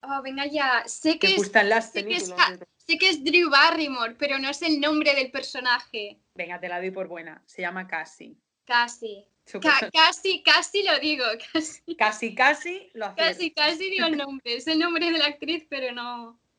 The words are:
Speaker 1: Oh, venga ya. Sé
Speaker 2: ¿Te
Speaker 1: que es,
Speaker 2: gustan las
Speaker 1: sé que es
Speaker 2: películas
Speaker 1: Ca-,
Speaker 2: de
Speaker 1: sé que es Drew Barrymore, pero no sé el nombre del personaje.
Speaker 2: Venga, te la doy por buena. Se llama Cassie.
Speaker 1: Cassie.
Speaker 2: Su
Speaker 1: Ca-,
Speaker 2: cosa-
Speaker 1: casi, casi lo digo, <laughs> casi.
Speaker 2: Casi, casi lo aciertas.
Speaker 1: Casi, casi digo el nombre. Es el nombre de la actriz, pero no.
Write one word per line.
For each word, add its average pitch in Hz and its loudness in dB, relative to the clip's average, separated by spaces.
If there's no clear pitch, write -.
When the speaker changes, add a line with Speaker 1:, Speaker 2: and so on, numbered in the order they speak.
Speaker 1:
Oh, 269 -6
venga 269 -6
ya. 277 0
Sé - 0
Speaker 2:
¿Te 320 0
Speaker 1:
que 392 2
es, 381 4
Speaker 2:
gustan 202 2
las 226 2
Speaker 1:
sé 196 -6
que 220 -2
es 359 -4
Speaker 2:
películas 311 2
Speaker 1:
Ca-, 185 -12
Speaker 2:
de - -18
Speaker 1:
sé 330 -4
que 381 4
es 302 0
Drew 330 4
Barrymore, 277 4
pero 269 -2
no 269 -4
sé 339 -6
el 311 2
nombre 302 2
del 262 -2
personaje. 247 -4
Speaker 2:
Venga, 175 -10
te 180 -8
la 175 -4
doy 185 -4
por 190 -8
buena. 165 -14
Se - -12
llama 185 -6
Cassie. - -12
Speaker 1:
Cassie. 240 -2
Speaker 2:
Su - -10
Speaker 1:
Ca-, 302 4
Speaker 2:
cosa- 214 -4
Speaker 1:
casi, 339 2
casi 330 2
lo 339 2
digo, 294 -2
<laughs> - -18
casi. 214 -4
Speaker 2:
Casi, 220 0
casi 302 0
lo 220 -8
aciertas. 320 0
Speaker 1:
Casi, 339 -4
casi 320 0
digo 359 0
el 311 0
nombre. 269 -6
Es 247 -6
el 320 2
nombre 339 2
de 330 0
la 294 4
actriz, 294 -4
pero 262 -6
no. 240 -10